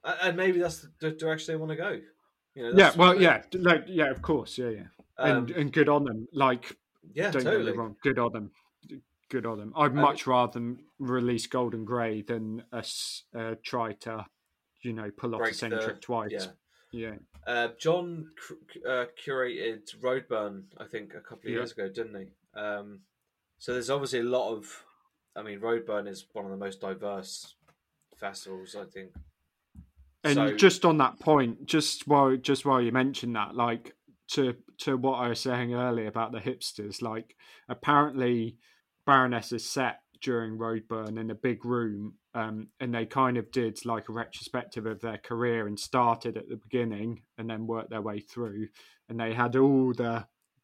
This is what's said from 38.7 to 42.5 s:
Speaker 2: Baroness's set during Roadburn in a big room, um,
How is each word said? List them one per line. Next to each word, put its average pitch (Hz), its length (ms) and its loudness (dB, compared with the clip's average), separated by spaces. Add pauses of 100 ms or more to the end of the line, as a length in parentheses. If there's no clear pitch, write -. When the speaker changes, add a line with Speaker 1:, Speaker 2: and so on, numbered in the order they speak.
Speaker 2:
Baroness's 123 640 2
set 127 300 -2 (220)
during 117 360 -2
Roadburn 110 640 -6
in 113 100 -6
a 110 60 -6
big 120 300 -4
room, 110 480 -4 (200)
um, 110 360 -6 (100)